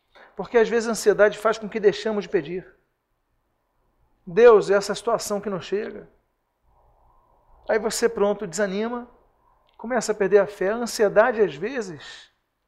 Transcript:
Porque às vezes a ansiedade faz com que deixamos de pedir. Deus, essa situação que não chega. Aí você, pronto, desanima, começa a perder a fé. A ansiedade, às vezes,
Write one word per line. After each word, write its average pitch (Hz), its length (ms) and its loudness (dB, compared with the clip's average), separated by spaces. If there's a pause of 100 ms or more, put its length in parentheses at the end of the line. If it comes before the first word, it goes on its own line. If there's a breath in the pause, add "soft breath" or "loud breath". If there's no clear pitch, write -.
(340 soft breath)
Porque 196 220 -4
às 220 140 4
vezes 226 180 -2
a 226 40 -4
ansiedade 208 440 2
faz 220 220 -2
com 208 100 -12
que 226 100 -8
deixamos 208 460 0
de - 60 -18
pedir. 175 360 -4 (1600)
Deus, 190 440 8
essa 196 240 0
situação 208 440 -4
que 202 120 -10
não 180 100 -6
chega. 220 480 -10 (1600)
Aí 220 100 0
você, 220 300 -2
pronto, 208 380 -2
desanima, 214 600 -6 (720)
começa 226 360 -4
a - 20 -12
perder 202 240 4
a 196 80 2
fé. 190 240 -4
A 226 60 -4
ansiedade, 220 640 2
às 160 120 0
vezes, 190 760 -10 (380)